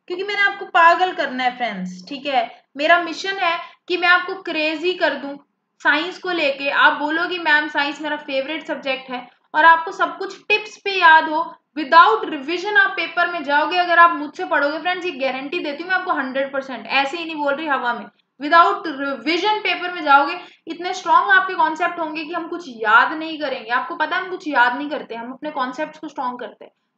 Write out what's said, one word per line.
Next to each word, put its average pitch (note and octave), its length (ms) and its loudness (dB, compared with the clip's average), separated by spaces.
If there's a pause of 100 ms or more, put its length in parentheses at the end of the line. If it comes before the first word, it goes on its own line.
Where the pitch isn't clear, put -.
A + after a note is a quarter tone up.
क्योंकि F4+ 160 -8
मैंने G4+ 180 -4
आपको G4 260 0
पागल F4 460 6
करना C4 300 -4
है B3 140 0
friends, G3 520 -8
ठीक C#4 160 -12
है? C4+ 180 2 (340)
मेरा D#4+ 220 6
mission F4 380 -6
है E4+ 200 0 (300)
कि F4+ 100 -2
मैं F4 100 0
आपको F4+ 360 2
crazy D#4+ 500 -2
कर D#4+ 220 0
दूं C#4 200 -10 (460)
science E4 380 0
को F#4 120 -6
लेके। C#4 380 -2
आप C#4+ 240 2
बोलोगे, D#4+ 460 -4
"Ma'am, D#4 280 0
science D4 340 -4
मेरा D4+ 160 -6
favorite D4 500 -6
subject C4 420 -6
है", B3+ 180 -10 (260)
और D4+ 120 4
आपको E4 260 6
सब E4+ 260 -4
कुछ - 300 -10
tips G#4+ 300 -2
पे G4+ 140 -6
याद D#4+ 380 6
हो, D#4 140 -2 (340)
without F4 480 6
revision E4+ 520 -4
आप F#4 140 6
paper F4 400 -2
में F4 120 -4
जाओगे। D4+ 340 2
अगर F4 220 4
आप E4+ 120 8
मुझसे D4+ 340 -8
पढ़ोगे D4+ 340 0
friends, F4+ 260 -4
ये F4+ 80 -4
guarantee C4+ 460 -6
देती D4+ 240 -6
हूँ F4+ 80 -8
मैं F#4 60 2
आपको F4+ 160 -4
hundred C4+ 400 -2
percent, C4+ 340 -6
ऐसे C#4 300 -2
ही E4+ 80 -8
नहीं D#4+ 100 -8
बोल C#4+ 180 -2
रही D#4+ 140 -6
हवा B3 260 0
में, G#3 120 -10 (340)
without E4+ 500 4
revision C#4+ 680 -2
paper F4+ 340 -4
में F4 100 -8
जाओगे, D4 340 4 (300)
इतने F4 260 -6
strong F#4 380 2
आपके F#4+ 220 4
concept E4+ 460 -2
होंगे D#4 240 -6
कि D4+ 100 -10
हम E4 140 -6
कुछ F4 200 -10 (100)
याद A3+ 360 4
नहीं D#4+ 260 -8
करेंगे। A#3+ 320 -6
आपको C4+ 240 -2
पता D#4 200 -2
है F#4 80 -2
हम F#4+ 60 -10
कुछ F4+ 180 -10
याद B3 300 2
नहीं C#4+ 120 -8
करते, C4 260 -8
हम A#3 160 -10
अपने D4+ 200 -10
concepts D4 480 -6
को D#4+ 80 -12
strong B3+ 320 -6
करते - 260 -14
हैं। - 60 -20 (260)